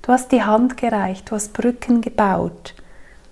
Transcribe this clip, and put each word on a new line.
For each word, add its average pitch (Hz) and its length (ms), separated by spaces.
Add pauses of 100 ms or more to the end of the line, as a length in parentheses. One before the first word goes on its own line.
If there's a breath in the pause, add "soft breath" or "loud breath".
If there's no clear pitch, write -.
Du 247 100
hast - 180
die 233 120
Hand 226 340
gereicht, 196 520
du 226 60
hast 208 180
Brücken 240 480
gebaut, 185 720 (560 soft breath)